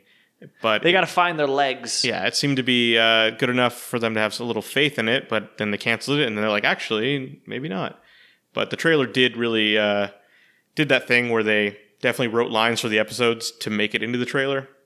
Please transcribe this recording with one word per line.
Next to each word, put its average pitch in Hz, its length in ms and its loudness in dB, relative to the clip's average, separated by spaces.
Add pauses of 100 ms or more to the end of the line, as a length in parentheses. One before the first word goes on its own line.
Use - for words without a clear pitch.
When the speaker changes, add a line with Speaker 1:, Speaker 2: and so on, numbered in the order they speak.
(640)
Speaker 1:
but 107 200 2
Speaker 2:
They 170 80 4
gotta 180 160 4
find 175 320 0
their 147 80 2
legs. 131 580 -2
Speaker 1:
Yeah, 98 220 -2
it - 80 -2
seemed 143 220 0
to 131 80 0
be, 120 340 4
uh, 113 320 4
good 123 200 -2
enough 123 240 2
for - 260 -6
them 113 140 0
to 110 60 0
have 107 200 -2
a 117 40 -8
little 110 180 -4
faith 143 360 -2
in 113 100 0
it, 131 200 -2
but 107 300 -6
then 107 120 -2
they 101 80 -4
canceled 120 400 -2
it, 143 80 0
and 107 120 -4
they're 107 100 -2
like, 104 160 0
"Actually, 135 840 -2
maybe 123 220 -10
not." 185 320 -8 (540)
But - 160 -4
the - 60 -8
trailer 156 300 2
did 120 300 0
really, 110 420 2
uh, 101 300 2 (640)
did 151 140 0
that 131 180 2
thing 120 220 2
where 113 140 2
they 104 360 0 (220)
definitely 123 340 -2
wrote 120 160 2
lines 113 300 2
for 120 80 -4
the 107 100 2
episodes 117 540 0
to - 180 -8
make 107 240 -2
it 110 80 -2
into 120 160 -4
the 123 80 0
trailer. 135 420 -2 (180)